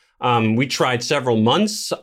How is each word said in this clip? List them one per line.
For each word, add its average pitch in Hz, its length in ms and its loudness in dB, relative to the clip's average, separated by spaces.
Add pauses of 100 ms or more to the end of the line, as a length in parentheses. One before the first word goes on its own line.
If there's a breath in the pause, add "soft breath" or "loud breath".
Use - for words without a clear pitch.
(220)
Um, 113 340 2
we 127 100 0
tried 127 380 -2
several 127 380 0
months. 170 500 0 (120)